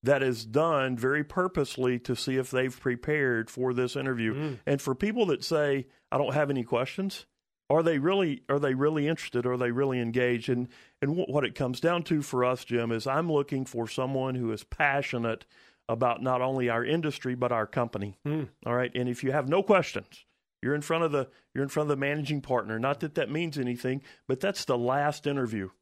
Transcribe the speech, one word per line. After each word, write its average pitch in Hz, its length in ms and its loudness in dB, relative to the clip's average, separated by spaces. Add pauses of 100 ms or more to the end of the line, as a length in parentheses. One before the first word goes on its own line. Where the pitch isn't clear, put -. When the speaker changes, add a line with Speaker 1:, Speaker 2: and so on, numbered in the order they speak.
Speaker 1:
That 135 180 4
is 120 240 0
done 135 500 2
very 135 280 0
purposely 143 760 0
to 123 140 -2
see 131 220 -2
if 127 140 -2
they've 127 280 0
prepared 127 720 0
for 127 240 -2
this 123 220 0
interview. 123 400 -2
Speaker 2:
Mm. 143 300 -6
Speaker 1:
And 143 160 0
for 135 120 -2
people 214 340 0
that 147 160 0
say, 143 440 0 (240)
"I 127 80 0
don't 131 160 0
have 147 160 2
any 127 120 0
questions," 135 640 -2 (440)
are 156 140 4
they 160 140 4
really, 170 500 2
are 139 120 2
they 139 160 2
really 147 320 2
interested? 123 400 -2
Are 123 100 0
they 123 140 0
really 127 280 2
engaged? 120 500 2
And, 123 200 0 (320)
and 143 160 2
w-, 185 160 0
what 143 100 4
it - 120 -2
comes 127 260 -2
down 170 220 2
to 151 180 0
for 127 240 0
us, 127 180 0
Jim, 117 300 0
is 113 140 -2
I'm 156 220 0
looking 143 360 0
for 117 240 -6
someone 131 460 -2
who 117 180 0
is 107 100 -8
passionate 131 840 0 (440)
about 117 320 0
not 127 200 2
only 131 280 0
our 117 160 0
industry, 147 500 -2
but 123 160 0
our 110 160 0
company. 104 580 -4
Speaker 2:
Mm. 147 220 -2 (180)
Speaker 1:
All 120 100 0
right. 123 200 0
And 123 140 0
if 120 140 -6
you 127 100 0
have 139 160 0
no 190 140 4
questions, - 600 0 (380)
you're 135 140 0
in 151 60 -4
front 165 240 0
of 151 60 2
the, 135 160 0 (260)
you're 135 100 -2
in 139 60 -2
front 151 220 0
of 143 60 2
the - 20 -6
managing 143 420 -2
partner. 110 380 0
Not 139 220 0
that 151 140 -6
that 135 160 0
means 156 260 -4
anything, 127 440 -2 (260)
but 131 120 0
that's 196 240 -4
the 131 140 0
last 139 500 0
interview. 113 440 -2 (100)